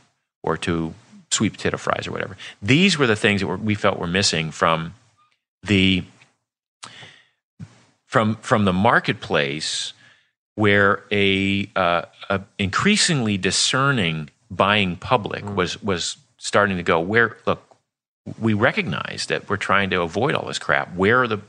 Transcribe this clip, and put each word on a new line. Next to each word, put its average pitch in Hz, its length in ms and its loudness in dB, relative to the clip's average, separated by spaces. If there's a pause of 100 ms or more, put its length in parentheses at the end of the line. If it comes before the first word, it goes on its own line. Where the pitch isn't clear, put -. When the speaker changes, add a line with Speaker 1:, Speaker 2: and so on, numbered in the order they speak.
(440)
Speaker 1:
or 82 120 -2
to 82 380 -2 (380)
sweet 98 200 0
potato - 260 -4
fries - 300 -6
or 85 60 -10
whatever. - 240 -8 (240)
These 160 360 4
were 139 100 2
the 107 100 2
things 101 240 2
that 90 60 -2
were, 90 100 -4
we 107 180 -2
felt 101 240 0
were 90 80 -4
missing 85 440 0
from 82 420 0 (720)
the, 95 400 2 (2000)
from, 110 320 0
from 107 280 2
the 95 80 4
marketplace 92 1200 0 (640)
where 101 560 4
a, 98 640 0
uh, 87 280 2 (260)
a 98 120 -2 (160)
increasingly 117 800 0
discerning 95 920 0 (200)
buying 98 460 2
public - 480 -2
Speaker 2:
Mm. 101 120 -8
Speaker 1:
was, 87 280 -2
was 90 340 -4 (200)
starting 101 400 0
to 87 60 -6
go, 87 180 2
"Where, 110 440 0
look, 90 160 0 (800)
we 110 140 2
recognize 135 720 -2
that - 220 -4
we're 101 80 -2
trying 98 340 0
to 92 100 2
avoid 101 340 0
all - 120 -4
this 65 120 -6
crap. 71 360 -2
Where 107 280 4
are 123 40 0
the, 110 100 -4 (120)